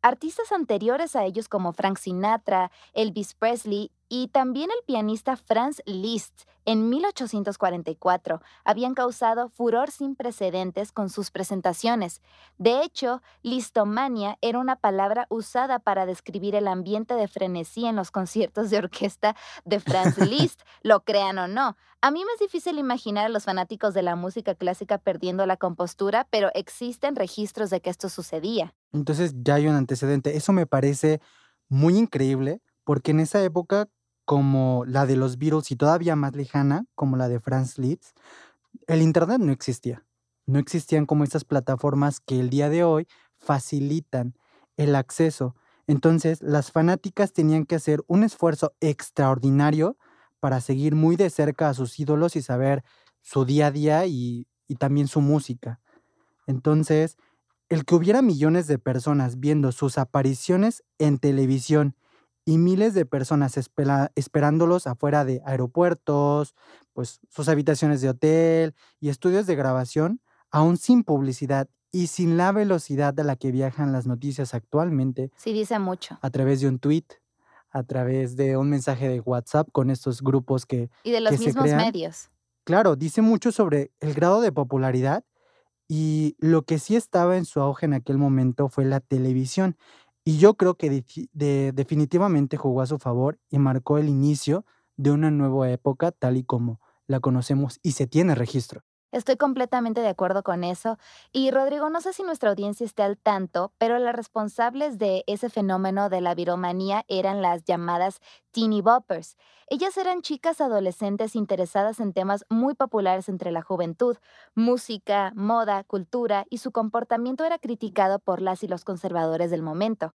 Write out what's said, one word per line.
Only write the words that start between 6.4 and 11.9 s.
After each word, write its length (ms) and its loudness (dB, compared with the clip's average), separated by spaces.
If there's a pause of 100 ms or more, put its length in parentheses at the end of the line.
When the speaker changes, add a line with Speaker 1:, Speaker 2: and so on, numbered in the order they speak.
Speaker 1:
en 240 0
mil 160 0
ochocientos 520 -6
cuarenta 320 -2
y 60 -8
cuatro 460 -2 (240)
habían 300 0
causado 520 -2
furor 440 0
sin 260 -8
precedentes 760 -6
con 180 -6
sus 220 -8
presentaciones. 920 -4 (360)